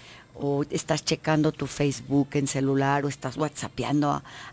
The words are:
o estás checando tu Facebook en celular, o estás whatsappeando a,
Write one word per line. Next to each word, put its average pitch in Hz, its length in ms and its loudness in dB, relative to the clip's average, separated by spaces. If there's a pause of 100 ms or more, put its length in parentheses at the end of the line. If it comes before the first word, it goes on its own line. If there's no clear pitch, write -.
(340)
o 143 340 0
estás - 340 -2
checando 156 480 2
tu 143 160 -4
Facebook 139 640 0
en 143 140 0
celular, 139 600 2
o - 20 0
estás 131 300 -6
whatsappeando 143 720 0
a, 143 120 -2 (300)